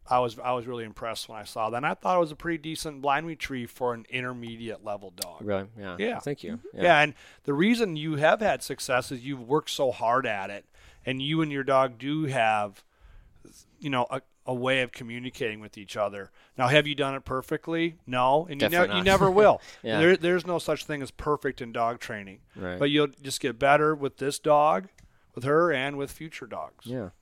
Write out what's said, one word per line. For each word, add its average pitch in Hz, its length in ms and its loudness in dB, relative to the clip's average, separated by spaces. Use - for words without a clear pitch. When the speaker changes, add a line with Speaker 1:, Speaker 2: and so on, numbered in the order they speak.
Speaker 1:
I 127 100 4
was, 120 200 0
I 123 140 -4
was 120 140 -6
really 120 160 -8
impressed 110 460 -10
when 110 100 -14
I 104 40 -12
saw 110 260 -4
that. 117 80 -4
And 135 80 -2
I 175 80 0
thought 185 240 0
it - 20 4
was 160 120 0
a 147 40 -16
pretty 170 220 -6
decent 151 440 -8
blind 143 260 0
retrieve 131 440 -8
for 123 220 -2
an 113 160 -14
intermediate 117 760 -8
level 101 320 -8
dog. 90 260 -10
Speaker 2:
Really? 98 260 -2
Yeah. 95 200 -10
Speaker 1:
Yeah. 214 200 -4
Speaker 2:
Thank - 240 -8
you. 175 140 -8
Speaker 3:
Mm-hmm. - 200 -18
Speaker 2:
Yeah. 190 60 -2
Speaker 1:
Yeah, 170 180 8
and 151 120 2
the 143 100 -2
reason 202 420 2
you 151 200 -4
have 165 260 4
had 170 220 0
success 127 480 -2
is 123 120 -10
you've 127 240 -8
worked 147 220 0
so 135 220 0
hard 120 340 0
at 101 240 -4
it, 101 160 -12
and 131 160 -4
you 156 200 0
and 151 100 -2
your 139 120 -4
dog 131 360 4
do 151 260 -4
have, 110 580 0
you 147 120 -6
know, 123 180 2
a, 135 120 -6
a 131 80 -2
way 127 280 2
of 120 100 -2
communicating 120 680 -8
with 107 180 -18
each 101 180 -14
other. 101 360 -4
Now, 127 100 2
have 147 200 6
you 147 80 -4
done 135 200 -2
it 135 100 -10
perfectly? 165 680 -4
No, 131 420 2
and 143 120 -6
you 107 60 4
Speaker 2:
Definitely 175 220 4
Speaker 1:
ne-, 208 100 -4
you 185 40 0
Speaker 2:
not. 190 80 6
Speaker 1:
never 190 200 6
will. 185 300 8
Speaker 2:
<laughs> - 120 -20
Yeah. 110 160 0
Speaker 1:
There, 175 180 6
there's 175 300 0
no 175 120 0
such 151 260 -4
thing 147 160 -6
as 127 100 -10
perfect 143 500 -2
in 117 100 -10
dog 117 280 -2
training. 101 400 -12
Speaker 2:
Right. 90 240 -6
Speaker 1:
But 143 100 2
you'll 147 180 4
just 135 180 -8
get 120 200 -4
better 147 360 6
with 139 220 -6
this 139 220 -4
dog, 156 500 4
with 123 100 -10
her, 160 260 4
and 139 260 -2
with 139 140 -6
future 156 360 -14
dogs. 87 380 -12
Speaker 2:
Yeah. 113 240 -8